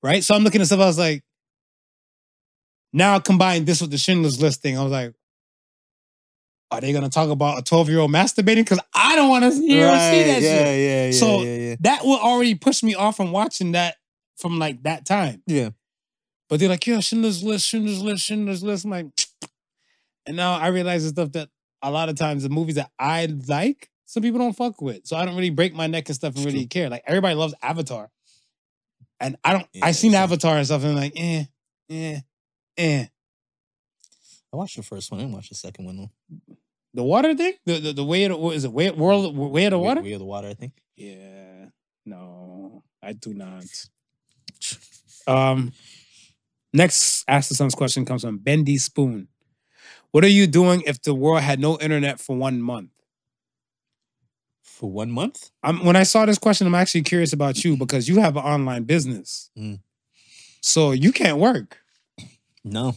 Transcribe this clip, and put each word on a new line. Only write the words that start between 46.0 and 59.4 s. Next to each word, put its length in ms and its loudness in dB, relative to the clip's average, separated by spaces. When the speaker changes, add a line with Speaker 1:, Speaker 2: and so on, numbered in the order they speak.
Speaker 1:
next 540 0
Ask 220 0
the 60 -6
Suns 200 -2
question 300 -2
comes 180 -6
from 160 -8
Bendy 400 0
Spoon. 480 -4
"What 120 6
are 60 6
you 180 6
doing 400 4
if 160 -6
the 100 -2
world 300 2
had 160 -2
no 180 0
internet 420 -2
for 160 -8
one 260 -4
month?" 280 -8
Speaker 2:
For 260 -14
one 220 -8
month? 400 -8
Speaker 1:
I'm, 240 -2
when 100 6
I 80 8
saw 220 4
this 140 2
question, 260 2
I'm 80 4
actually 300 0
curious 300 0
about 300 -2
you 140 2
because 320 -2
you 120 6
have 160 2
an 60 -6
online 420 -2
business. 720 -4